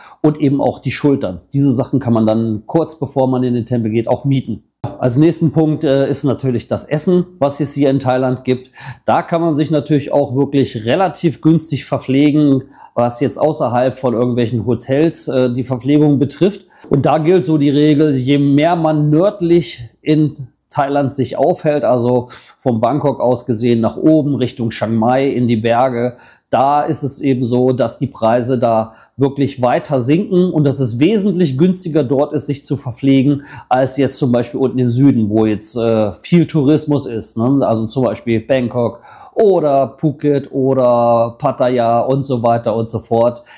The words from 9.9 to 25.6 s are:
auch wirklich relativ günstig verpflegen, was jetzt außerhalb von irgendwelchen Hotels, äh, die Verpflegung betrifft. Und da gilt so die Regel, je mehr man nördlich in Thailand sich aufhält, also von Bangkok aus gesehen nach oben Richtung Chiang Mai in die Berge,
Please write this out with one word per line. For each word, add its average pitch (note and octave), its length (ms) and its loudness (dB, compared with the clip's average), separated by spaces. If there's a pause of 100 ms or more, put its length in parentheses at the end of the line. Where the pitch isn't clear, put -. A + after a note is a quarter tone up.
auch C#3 220 0
wirklich C3+ 500 0
relativ D#3+ 560 -2
günstig D#3 440 0
verpflegen, C#3 800 2 (320)
was A#2+ 240 0
jetzt C3+ 180 -2
außerhalb C3 580 0
von B2+ 160 -2
irgendwelchen A#2 540 -2
Hotels, C3+ 640 -2
äh, B2+ 260 0
die B2+ 80 -4
Verpflegung C#3 560 2
betrifft. F3 480 -2 (240)
Und - 160 0
da D3 120 2
gilt E3+ 260 2
so D#3+ 140 2
die C#3+ 120 2
Regel, D3 460 2
je C3 220 2
mehr C#3+ 360 2
man D#3 340 0
nördlich E3+ 800 0 (140)
in D3+ 320 2 (360)
Thailand C#3 400 -2
sich - 280 -4
aufhält, D3 440 0
also B2 460 0
von - 500 -6
Bangkok C3 420 0
aus A#2+ 260 -2
gesehen A#2+ 340 0
nach A2 160 -2
oben D3 400 2
Richtung A#2 320 -4
Chiang A2 280 -4
Mai B2 300 2
in B2 220 0
die A#2+ 80 2
Berge, A#2+ 600 0 (340)